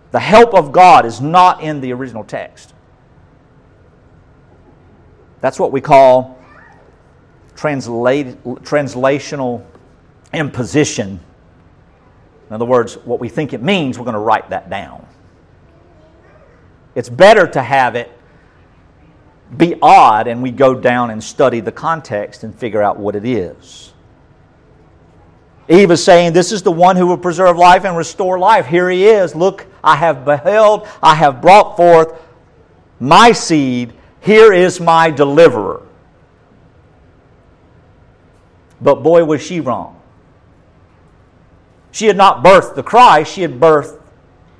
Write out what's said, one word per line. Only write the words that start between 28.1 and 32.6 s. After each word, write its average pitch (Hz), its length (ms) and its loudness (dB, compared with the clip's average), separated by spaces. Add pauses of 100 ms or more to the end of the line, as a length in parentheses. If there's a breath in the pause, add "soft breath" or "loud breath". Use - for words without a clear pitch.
life. 185 280 2
Here 180 220 -2
he 185 200 0
is. 202 260 2
Look, 180 320 -4 (160)
I 156 140 2
have 143 280 -2
beheld, 208 640 0 (160 loud breath)
I 156 140 4
have 143 240 0
brought 185 360 4
forth 165 360 4 (880 soft breath)